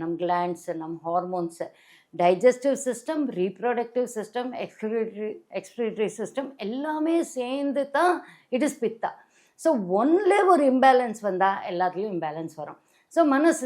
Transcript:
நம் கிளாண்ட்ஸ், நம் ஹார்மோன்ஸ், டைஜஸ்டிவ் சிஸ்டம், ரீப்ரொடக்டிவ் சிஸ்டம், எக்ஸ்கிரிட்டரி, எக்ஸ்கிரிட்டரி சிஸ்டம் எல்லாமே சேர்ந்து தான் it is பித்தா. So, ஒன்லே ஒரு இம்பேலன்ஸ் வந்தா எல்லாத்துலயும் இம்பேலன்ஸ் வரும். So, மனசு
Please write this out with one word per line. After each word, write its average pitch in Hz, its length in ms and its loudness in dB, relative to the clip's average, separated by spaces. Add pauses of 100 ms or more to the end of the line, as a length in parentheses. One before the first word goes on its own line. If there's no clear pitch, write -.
நம் 170 180 -4
கிளாண்ட்ஸ், 175 460 -2 (160)
நம் 165 120 -10 (120)
ஹார்மோன்ஸ், 175 520 -4 (640)
டைஜஸ்டிவ் 247 640 4
சிஸ்டம், 294 360 -4 (180)
ரீப்ரொடக்டிவ் 233 760 -2
சிஸ்டம், 247 340 -6 (140)
எக்ஸ்கிரிட்டரி, 214 680 -6 (260)
எக்ஸ்கிரிட்டரி 208 520 -4 (100)
சிஸ்டம் - 280 -6 (200)
எல்லாமே 311 480 -2 (200)
சேர்ந்து 269 460 -2 (160)
தான் 349 160 4 (420)
it 240 140 2
is - 40 -8 (120)
பித்தா. 214 260 -4 (520)
So, 330 60 4 (300)
ஒன்லே 370 400 4 (140)
ஒரு 294 100 4 (100)
இம்பேலன்ஸ் 247 540 4
வந்தா 190 240 2 (200)
எல்லாத்துலயும் 180 440 -2
இம்பேலன்ஸ் 160 460 -6
வரும். 151 180 -14 (340)
So, 330 80 6 (100)
மனசு 302 340 4